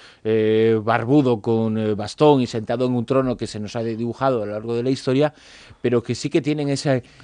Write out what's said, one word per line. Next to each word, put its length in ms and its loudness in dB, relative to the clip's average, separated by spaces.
eh, 600 2
barbudo 580 2
con, 360 0
eh, 160 0
bastón 480 4
y 60 0
sentado 380 -4
en 80 0
un 120 -2
trono 320 0
que 100 -6
se 120 -10
nos 160 -10
ha 80 -4
dibujado 600 -2
a 20 -6
lo 60 -8
largo 240 -6
de 80 -2
la 60 0
historia, 440 0
pero 220 2
que 120 -6
sí 140 -6
que 120 2
tienen 280 -2
esa, 320 0